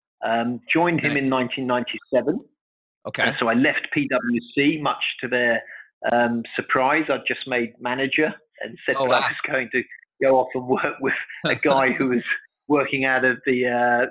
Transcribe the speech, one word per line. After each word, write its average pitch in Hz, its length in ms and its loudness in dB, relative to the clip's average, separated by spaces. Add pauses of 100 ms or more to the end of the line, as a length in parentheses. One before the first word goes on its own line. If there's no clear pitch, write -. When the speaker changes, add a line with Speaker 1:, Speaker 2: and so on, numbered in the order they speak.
(240)
Speaker 1:
Um, 117 360 -2 (120)
joined 165 280 2
him 143 140 0
Speaker 2:
Nice. 139 80 0
Speaker 1:
in 135 60 0
nineteen 131 380 -2
ninety-seven. 123 760 -2 (680)
Speaker 2:
Okay. - 180 -2
Speaker 1:
And 113 140 0
so 117 100 2
I 113 60 2
left 139 380 2
P 143 160 0
W 120 320 0 (140)
C, 151 260 2
much 139 240 -4 (160)
to 127 80 -6
their, 120 340 2 (480)
um, 117 340 2 (120)
surprise. 135 540 2
I'd 127 160 -2
just - 200 -4
made 120 320 -2
manager 135 560 -2 (280)
and 113 240 -12
said 123 120 0
Speaker 2:
Oh, 131 100 0
Speaker 1:
that 127 60 4
I 120 60 4
Speaker 2:
wow. 127 80 0
Speaker 1:
was 123 240 -6
going 127 200 -2
to 123 100 0 (400)
go 135 160 4
off 127 160 0
and 127 120 -4
work 131 340 0
with 135 120 0 (320)
a 147 120 2
Speaker 2:
<laughs> - 60 -6
Speaker 1:
guy 135 300 4
who 131 160 0
was 120 140 0 (460)
working 139 360 2
out 131 220 2
of 127 180 2
the, 123 220 2
uh, 120 440 2